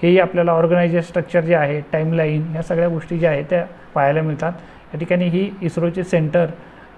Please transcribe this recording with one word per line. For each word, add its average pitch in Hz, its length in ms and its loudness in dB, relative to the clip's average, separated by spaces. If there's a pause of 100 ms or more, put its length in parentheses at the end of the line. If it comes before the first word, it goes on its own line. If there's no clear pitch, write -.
हेही 175 160 6
आपल्याला 175 320 2
ऑर्गनायझेशन 170 560 2
structure 175 340 -2
जे 165 140 2
आहे, 147 260 0
टाईमलाईन, 156 680 0
ह्या 160 120 -6
सगळ्या 170 260 0
गोष्टी 165 320 -4
ज्या 160 120 2
आहेत 147 180 -2
त्या 175 160 0 (280)
पाहायला 147 280 2
मिळतात. 156 320 -4 (400)
या 165 40 -8
ठिकाणी 180 280 0
ही 185 260 0 (100)
इस्रोचे 170 420 -2
center, 165 420 2 (520)